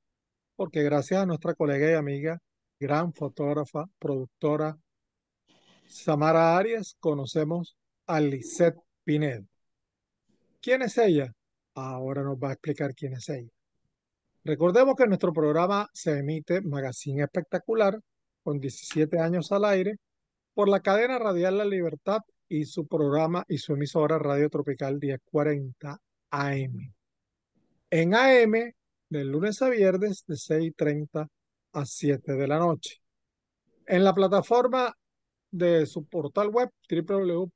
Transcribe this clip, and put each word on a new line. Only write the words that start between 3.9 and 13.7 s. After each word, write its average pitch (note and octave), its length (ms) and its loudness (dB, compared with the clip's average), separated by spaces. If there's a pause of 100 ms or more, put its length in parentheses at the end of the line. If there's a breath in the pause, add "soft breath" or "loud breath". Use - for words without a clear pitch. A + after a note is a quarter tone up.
productora, D3+ 760 -4 (1080)
Samara E3 720 2
Arias, A3 420 -2
conocemos D#3 760 -4 (300)
a D#3+ 160 0
Lisette D3 560 2 (260)
Pinedo. C#3+ 440 -2 (1120)
¿Quién B3+ 220 2
es A#3+ 160 -2
ella? D3+ 340 4 (420)
Ahora C3 480 -6
nos C#3 140 -4
va C3+ 140 -4
a - 20 -6
explicar C#3+ 420 -6
quién C3 200 -10
es B2 160 -12
ella. A#2+ 180 -10 (1000)